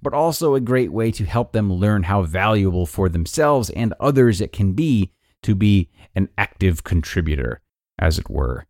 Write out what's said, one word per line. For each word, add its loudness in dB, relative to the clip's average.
but -4
also 0
a 0
great 0
way -2
to -6
help -4
them 0
learn 0
how 0
valuable 0
for 0
themselves 0
and -4
others 4
it -4
can 0
be 0
to 0
be 4
an 0
active 0
contributor, -2
as 2
it -8
were. -4